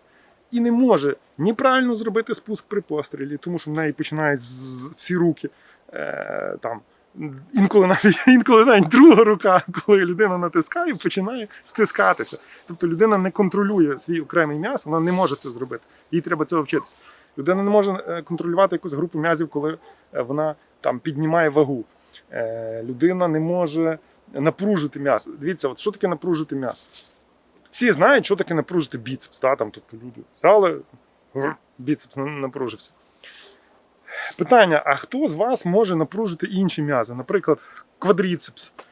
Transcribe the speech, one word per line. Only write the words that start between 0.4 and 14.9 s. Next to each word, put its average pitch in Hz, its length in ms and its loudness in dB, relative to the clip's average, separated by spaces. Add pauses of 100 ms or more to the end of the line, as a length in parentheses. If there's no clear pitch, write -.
і 240 100 -4
не 233 120 0
може 196 440 2 (220)
ні 190 140 2
правильно 262 420 0
зробити 220 400 -4
спуск - 340 -10
при 202 120 -4
пострілі, 143 560 -8
тому 170 220 -6
що 151 120 -10
в 151 40 -6
неї 156 180 -2
починають 151 480 -2
з-, 127 560 -14
всі 180 200 -6
руки, 170 340 0 (420)
е, 50 680 -8
там, 113 200 -8 (720)
інколи 196 340 4
навіть, 185 380 2
<laughs> - 40 4
інколи 233 360 8
навіть 202 240 6
друга 233 360 10
рука, 196 380 4 (240)
коли 196 180 6
людина 180 340 0
натискає, 175 560 -2
починає 208 540 -6 (160)
стискатися. - 760 0 (300)
Тобто 175 180 -6
людина 196 320 2
не 185 120 0
контролює 190 680 0
свій 165 220 -6
окремий 151 380 -2
м'яз, 226 280 -6
вона 160 140 -2